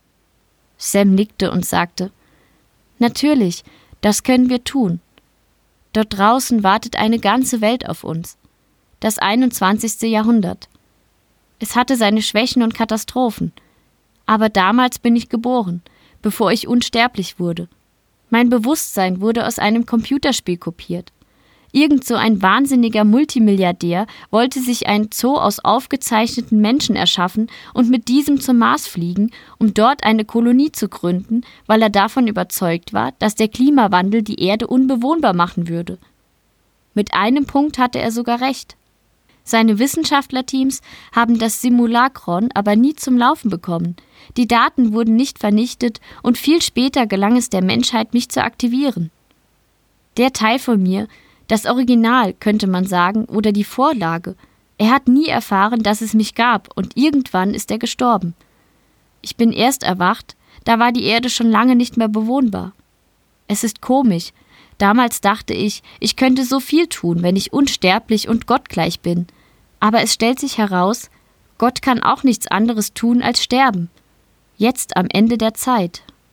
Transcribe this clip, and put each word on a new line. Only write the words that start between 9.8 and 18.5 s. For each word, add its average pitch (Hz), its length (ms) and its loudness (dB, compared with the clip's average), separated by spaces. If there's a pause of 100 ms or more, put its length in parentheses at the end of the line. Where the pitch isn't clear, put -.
Jahrhundert. 214 600 0 (920)
Es - 160 -8
hatte 247 200 2
seine 214 260 2
Schwächen 240 400 0
und 226 120 0
Katastrophen. 220 800 -4 (720)
Aber 220 240 2
damals 220 500 2
bin 240 160 2
ich 233 140 -4
geboren, 226 520 -2 (400)
bevor 208 300 0
ich 240 160 -2
unsterblich 240 720 -2
wurde. 170 300 -6 (600)
Mein 240 200 2
Bewusstsein 214 720 -2